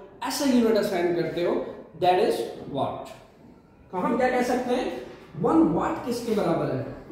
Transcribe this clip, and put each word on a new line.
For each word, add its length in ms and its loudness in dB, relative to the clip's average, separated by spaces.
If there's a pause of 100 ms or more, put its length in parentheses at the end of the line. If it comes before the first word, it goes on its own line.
(220)
ऐसा 220 -4
यूनिट 320 4
असाइन 380 0
करते 280 -2
हो, 240 -2 (360)
that 140 6
is 180 2 (380)
watt। 360 -4 (840)
तो 60 -4
हम 180 0
क्या 120 4
कह 140 2
सकते 320 0
हैं? 280 -4 (380)
वन 220 6
वाट 440 0
किसके 280 -2
बराबर 420 0
है? 100 -6 (260)